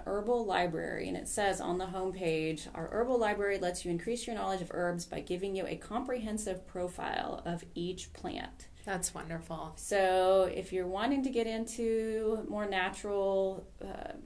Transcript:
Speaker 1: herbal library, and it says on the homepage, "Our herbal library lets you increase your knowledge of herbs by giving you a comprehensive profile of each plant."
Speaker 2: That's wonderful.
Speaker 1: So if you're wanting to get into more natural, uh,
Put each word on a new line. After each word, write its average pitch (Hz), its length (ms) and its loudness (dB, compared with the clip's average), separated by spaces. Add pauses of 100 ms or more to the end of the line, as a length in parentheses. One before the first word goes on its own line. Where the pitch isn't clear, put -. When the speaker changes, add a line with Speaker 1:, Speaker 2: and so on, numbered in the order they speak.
Speaker 1:
herbal 214 380 2
library, 170 640 0
and - 80 -2
it - 100 -6
says 196 340 2
on 175 180 0
the 185 80 -2
homepage, 175 880 -2
"Our - 180 -4
herbal 247 260 2
library 202 400 2
lets 180 260 -2
you 175 60 -2
increase 226 360 0
your 226 100 -4
knowledge 190 260 0
of 170 100 -8
herbs 175 340 0
by 160 140 -6
giving 190 360 -2
you 185 100 0
a - 100 -2
comprehensive 214 920 -4
profile - 760 -4
of 170 200 -4 (100)
each 175 380 -6
plant." - 560 -8 (160)
Speaker 2:
That's 185 300 -2
wonderful. 160 640 -8
Speaker 1:
So 190 800 6
if 185 180 -4
you're 180 160 0
wanting 240 360 2
to 269 60 2
get 233 160 2
into 220 1000 0
more 208 180 -2
natural, 196 1000 2 (140)
uh, - 320 -8 (140)